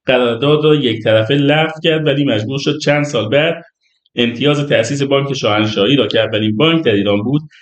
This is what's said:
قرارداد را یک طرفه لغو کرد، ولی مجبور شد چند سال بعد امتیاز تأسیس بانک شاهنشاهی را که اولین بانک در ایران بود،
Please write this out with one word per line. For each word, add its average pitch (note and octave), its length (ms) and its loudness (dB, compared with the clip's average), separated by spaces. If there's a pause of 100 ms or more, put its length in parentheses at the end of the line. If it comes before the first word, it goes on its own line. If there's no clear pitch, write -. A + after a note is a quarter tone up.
قرارداد B2+ 580 2
را D3+ 100 4
یک A#2 300 0
طرفه A2 300 2
لغو D3+ 500 0
کرد، D#3+ 220 0
ولی C#3+ 180 0
مجبور B2+ 340 -2
شد D3 260 -4
چند D3 200 0
سال A2 240 -4
بعد C#3+ 260 0 (600)
امتیاز C#3 540 -2
تأسیس C#3 340 0
بانک C#3 300 0
شاهنشاهی A2 640 0
را A2+ 100 2
که A2+ 140 0
اولین G#2+ 360 0
بانک D#3+ 280 2
در A#2 80 2
ایران G2+ 300 0
بود، C#3+ 200 -2 (200)